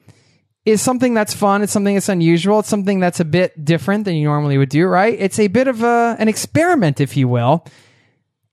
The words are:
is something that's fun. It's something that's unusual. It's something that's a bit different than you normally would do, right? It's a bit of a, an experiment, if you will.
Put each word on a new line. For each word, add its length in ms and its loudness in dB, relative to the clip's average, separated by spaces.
is 160 2
something 340 0
that's 180 -2
fun. 300 0
It's 80 -4
something 240 0
that's 140 -2
unusual. 500 2
It's 80 -4
something 320 -2
that's 200 -2
a 60 0
bit 400 -2
different 400 0
than 100 -2
you 100 0
normally 320 0
would 120 2
do, 160 2
right? 320 2
It's 220 -4
a 80 4
bit 200 2
of 140 -4
a, 380 0
an 80 0
experiment, 720 0
if 180 -2
you 100 2
will. 380 0